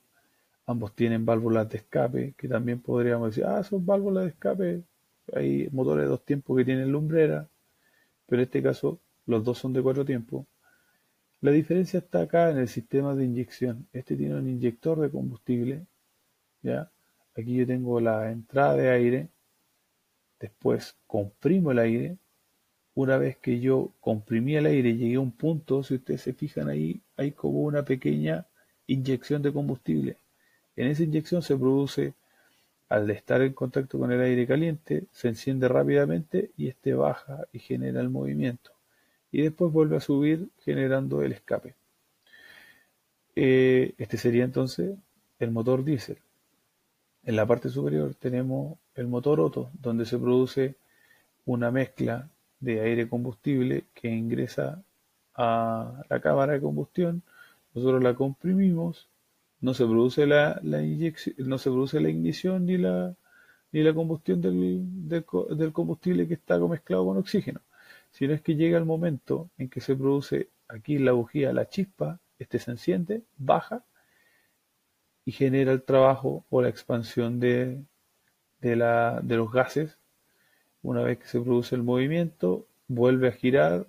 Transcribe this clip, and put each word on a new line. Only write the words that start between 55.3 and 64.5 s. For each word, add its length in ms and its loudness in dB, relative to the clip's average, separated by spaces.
a 760 -2
la 100 0
cámara 340 2
de 60 0
combustión. 600 -2
Nosotros 280 2
la 120 4
comprimimos, 920 0
no 100 0
se 140 2
produce 400 4
la, 360 4
la 200 -2
inyección, 560 -4
no 180 -4
se 140 -2
produce 300 0
la 100 2
ignición 560 -2
ni 100 2
la, 380 0
ni 120 0
la 120 6
combustión 480 -2
del, 640 -2